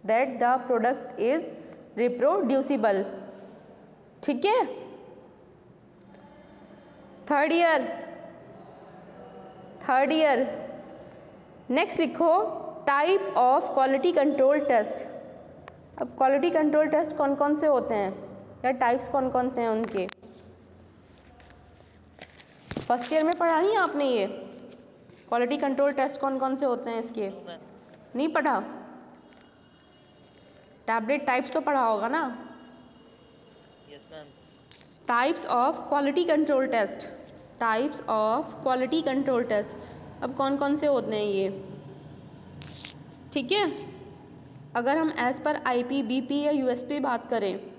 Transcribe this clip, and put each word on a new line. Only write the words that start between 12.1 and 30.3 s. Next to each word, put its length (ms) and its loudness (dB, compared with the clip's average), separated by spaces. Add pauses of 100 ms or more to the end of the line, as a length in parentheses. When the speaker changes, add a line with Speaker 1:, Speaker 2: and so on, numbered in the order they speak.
Speaker 1:
type 400 4 (100)
of 380 4
quality 460 4
control 480 4
test। 380 2 (960)
अब 180 -6
quality 320 4
control 380 4
test 280 0
कौन 180 2
कौन 220 2
से 100 0
होते 280 2
हैं 180 0 (520)
या 60 2
types 380 0
कौन 220 0
कौन 200 0
से 100 -4
हैं 80 0
उनके? 380 -2 (2750)
First 260 0
year 120 4
में 140 2
पढ़ा 220 2
नहीं 160 2
आपने 280 0
ये 220 2 (1000)
Quality 280 0
control 420 2
test 220 -2
कौन 180 -2
कौन 180 0
से 100 0
होते 240 -2
हैं 80 -4
इसके? 300 -6 (880)
नहीं 160 2
पढ़ा? 260 2 (2250)